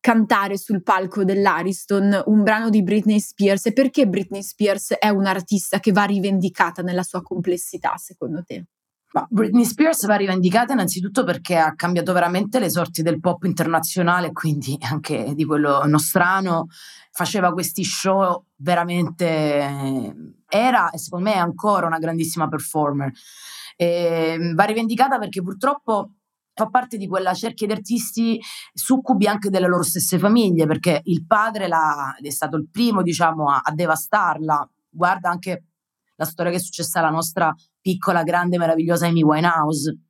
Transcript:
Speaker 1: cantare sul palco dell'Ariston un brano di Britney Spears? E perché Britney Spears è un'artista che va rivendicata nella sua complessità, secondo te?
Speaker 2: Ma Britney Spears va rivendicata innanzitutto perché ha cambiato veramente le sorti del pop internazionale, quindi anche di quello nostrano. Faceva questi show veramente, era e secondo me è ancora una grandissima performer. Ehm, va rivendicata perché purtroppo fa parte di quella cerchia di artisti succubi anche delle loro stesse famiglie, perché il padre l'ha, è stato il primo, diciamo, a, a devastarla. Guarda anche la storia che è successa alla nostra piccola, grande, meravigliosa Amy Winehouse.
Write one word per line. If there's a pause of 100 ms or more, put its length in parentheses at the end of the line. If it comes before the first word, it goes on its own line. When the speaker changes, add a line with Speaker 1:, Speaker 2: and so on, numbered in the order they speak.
Speaker 1:
cantare
sul
palco
dell'Ariston
un
brano
di
Britney
Spears?
E
perché
Britney
Spears
è
un'artista
che
va
rivendicata
nella
sua
complessità,
secondo
te? (460)
Speaker 2:
Ma
Britney
Spears
va
rivendicata
innanzitutto
perché
ha
cambiato
veramente
le
sorti
del
pop
internazionale,
quindi
anche
di
quello
nostrano. (460)
Faceva
questi
show (120)
veramente, (140)
era
e
secondo
me
è
ancora
una
grandissima
performer. (680)
Ehm,
va
rivendicata
perché
purtroppo (440)
fa
parte
di
quella
cerchia
di
artisti (320)
succubi
anche
delle
loro
stesse
famiglie,
perché
il
padre
l'ha,
è
stato
il
primo,
diciamo,
a,
a
devastarla. (200)
Guarda
anche (520)
la
storia
che
è
successa
alla
nostra (240)
piccola,
grande,
meravigliosa
Amy
Winehouse. (120)